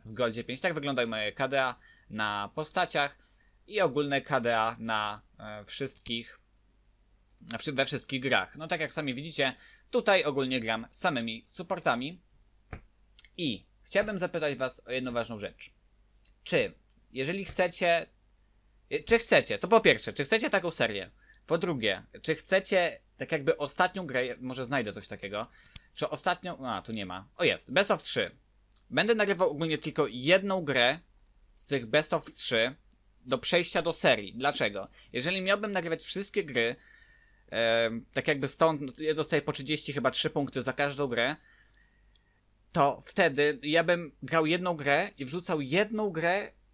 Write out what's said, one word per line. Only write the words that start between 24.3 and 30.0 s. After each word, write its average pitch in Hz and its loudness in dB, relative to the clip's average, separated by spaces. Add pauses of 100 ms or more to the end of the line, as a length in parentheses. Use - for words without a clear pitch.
może 127 -6
znajdę 120 -2
coś 101 -10
takiego, 104 -8 (480)
czy - -2
ostatnią, 147 -4
a, 98 -6
tu 113 -10
nie 104 -6
ma, 90 -12
o, 180 -2
jest, 117 0
Best 208 6
of 180 2
trzy. 95 2 (600)
Będę 190 2
nagrywał 196 2
ogólnie 156 -2
tylko 151 -2